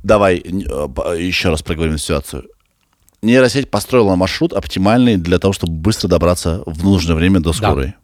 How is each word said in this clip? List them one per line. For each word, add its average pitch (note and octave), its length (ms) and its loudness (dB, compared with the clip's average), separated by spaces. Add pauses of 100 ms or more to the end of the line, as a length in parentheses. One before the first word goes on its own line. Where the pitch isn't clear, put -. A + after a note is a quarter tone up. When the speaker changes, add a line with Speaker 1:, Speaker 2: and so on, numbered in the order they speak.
Speaker 1:
Давай, G2 420 4
н-, F#2+ 180 -6
э, D2 260 -6
по-, D#2 280 -6
ещё F2 340 -2
раз D#2 120 -2
проговорим D#2+ 360 -4
ситуацию. D2 460 -6 (800)
Нейросеть B2+ 480 2
построила G#2 440 2
маршрут F#2 380 0
оптимальный G#2+ 640 2
для F2 220 0
того, F#2+ 140 2
чтобы F2+ 220 -4
быстро F2+ 340 -2
добраться F2 580 0
в E2 180 -8
нужное E2+ 320 2
время F2+ 240 4
до D#2+ 100 -2
Speaker 2:
Да. D#2+ 60 -4
Speaker 1:
скорой. C#2 480 -2